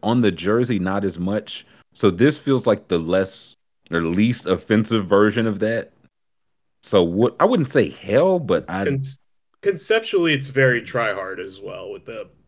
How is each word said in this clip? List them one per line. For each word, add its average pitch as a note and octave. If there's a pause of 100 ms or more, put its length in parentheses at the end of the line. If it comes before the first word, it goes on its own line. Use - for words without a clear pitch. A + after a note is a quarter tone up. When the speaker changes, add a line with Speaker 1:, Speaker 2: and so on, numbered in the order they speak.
Speaker 1:
on A#2+
the G2+
jersey, G#2+
not F#2+
as E2+
much. F#2+ (280)
So G2+
this B2
feels C3
like G#2+
the F2
less F#2 (380)
or E2+
least G#2
offensive G#2+
version G#2+
of G2+
that. A2+ (920)
So F#2
what, G2
I E3
wouldn't G3
say G#2+
hell, F3
but D#3
I F#3+
Speaker 2:
Con-, C#3 (640)
conceptually, G3+
it's C3+
very B2+
try A2+
hard F#2+
as F#2+
well F#2+
with G2
the G#2+ (200)